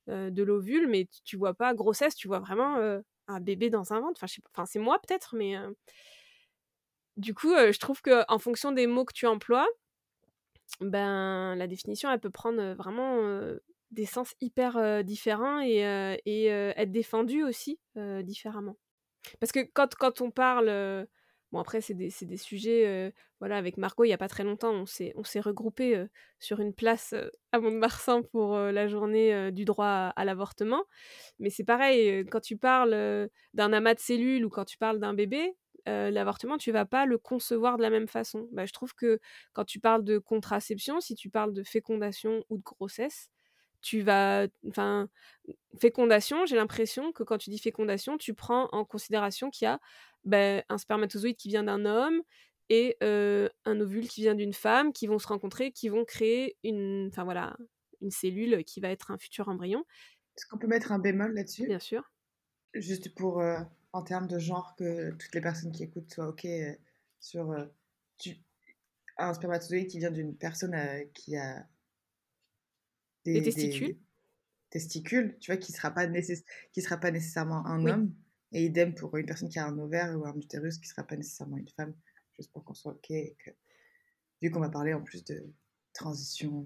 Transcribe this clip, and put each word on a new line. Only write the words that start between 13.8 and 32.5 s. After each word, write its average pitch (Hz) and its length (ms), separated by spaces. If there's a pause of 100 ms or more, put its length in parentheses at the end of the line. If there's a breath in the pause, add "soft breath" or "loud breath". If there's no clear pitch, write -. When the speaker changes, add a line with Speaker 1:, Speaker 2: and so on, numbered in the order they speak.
Speaker 1:
des 214 140
sens 247 340
hyper, 247 380
euh, 214 260
différents 220 560
et, 226 260
euh, 196 300 (100)
et, 214 260
euh, 202 260
être 202 160
défendue 233 500
aussi, 285 340 (200)
euh, 196 260
différemment. 208 540 (640 loud breath)
Parce 233 100
que 269 80 (140)
quand, 277 220
quand 254 260
on 247 100
parle, 247 380
euh, 196 360 (460)
bon, 175 80
après, 220 220
c'est 214 120
des, 180 160
c'est - 160
des 180 120
sujets, 220 500
euh, 190 240 (280 soft breath)
voilà, 196 180
avec 180 180
Margot, 190 300
il - 20
y 208 60
a 180 40
pas 190 120
très 196 160
longtemps, 208 260
on 196 140
s'est, 185 320
on 214 80
s'est 208 160
regroupés, 220 560
euh, 185 100 (320 soft breath)
sur 208 220
une 208 120
place, 226 380
euh, 214 180 (220)
à 240 80
Mont-de-Marsan 226 640
pour, 208 320
euh, 202 160
la 208 160
journée, 214 460
euh, 190 180
du 190 140
droit 208 200
à, 190 240
à - 140
l'avortement. 202 600 (540 loud breath)
Mais 202 100
c'est 202 160
pareil, 240 440
euh, 190 140
quand 220 160
tu 226 160